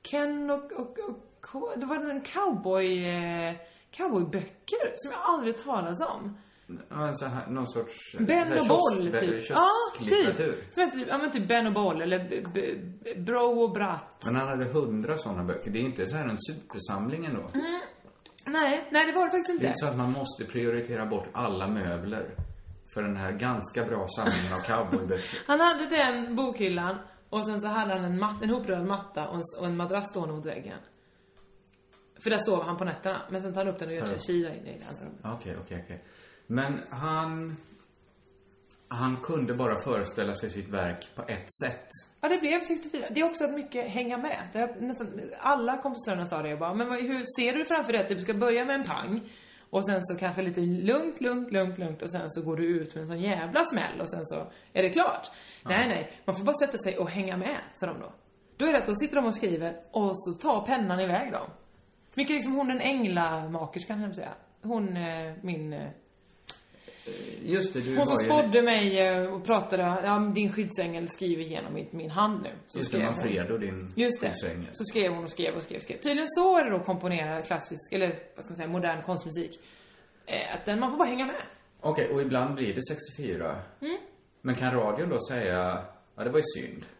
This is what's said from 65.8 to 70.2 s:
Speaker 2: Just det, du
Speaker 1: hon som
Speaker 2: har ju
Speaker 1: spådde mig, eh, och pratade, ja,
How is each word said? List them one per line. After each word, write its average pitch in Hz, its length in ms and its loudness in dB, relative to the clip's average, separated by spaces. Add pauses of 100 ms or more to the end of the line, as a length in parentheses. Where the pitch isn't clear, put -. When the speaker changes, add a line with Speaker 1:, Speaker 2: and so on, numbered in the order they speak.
Speaker 2:
Just 190 320 0
det, 254 80 0
du - 160 0
Speaker 1:
hon 285 80 6
som 269 100 4
Speaker 2:
har 220 80 4
ju 226 60 2
Speaker 1:
spådde 240 320 8
mig, 208 460 6
eh, 185 260 2
och 185 120 -6
pratade, 190 380 4
ja, 202 520 2